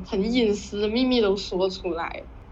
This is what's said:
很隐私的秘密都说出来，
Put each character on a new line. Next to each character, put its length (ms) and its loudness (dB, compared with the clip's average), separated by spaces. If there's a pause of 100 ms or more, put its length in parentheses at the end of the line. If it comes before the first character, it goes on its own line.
很 260 0
隐 240 4
私 280 -6
的 60 2
秘 180 2
密 160 4
都 160 4
说 320 0
出 240 -6
来， 280 -6 (300)